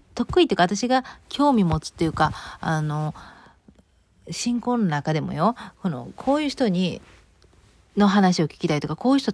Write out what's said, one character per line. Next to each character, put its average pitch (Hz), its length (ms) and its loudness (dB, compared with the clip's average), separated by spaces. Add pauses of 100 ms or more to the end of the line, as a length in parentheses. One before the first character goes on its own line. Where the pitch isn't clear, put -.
(160)
得 294 240 0
意 339 40 6
っ - 40 2
て 202 60 0
い - 20 -2
う - 0 -
か、 175 80 4
私 202 240 -2
が 254 160 2 (240)
興 285 240 2
味 220 100 4
持 160 160 2
つ - 120 -8
っ - 20 -20
て - 120 -4
い 160 40 0
う 151 40 -2
か、 156 200 0 (280)
あ 160 220 -2
の、 151 320 -4 (1120)
信 240 320 -4
仰 240 160 -2
の 220 100 2
中 151 260 -2
で 156 80 0
も 135 140 -6
よ、 185 200 2 (280)
こ 190 60 -2
の、 123 280 -6
こ 277 200 0
う 302 60 0
い 294 40 -2
う - 20 0
人 262 200 0
に、 180 320 -2 (960)
の 202 120 6
話 185 340 4
を 151 40 2
聞 - 120 -10
き 175 100 -4
た 156 80 2
い 147 40 -2
と - 80 -8
か、 156 80 -6
こ 254 160 0
う - 20 6
い - 20 4
う - 40 4
人 208 140 -2